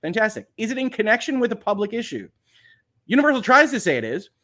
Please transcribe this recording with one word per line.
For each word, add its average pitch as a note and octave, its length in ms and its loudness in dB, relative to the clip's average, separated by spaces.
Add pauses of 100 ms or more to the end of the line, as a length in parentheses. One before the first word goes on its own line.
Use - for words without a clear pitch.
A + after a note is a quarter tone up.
Fantastic. G#3+ 540 -4
Is A3 160 -4
it C4 60 -4
in C4 120 -2
connection A#3 520 0
with A#3 100 0
a A3 60 -6
public G3+ 340 -4
issue? - 380 -8 (760)
Universal C#4 360 2
tries C4 300 6
to B3+ 100 -4
say D3 160 0
it A2+ 80 -4
is. C#3 240 -8 (140)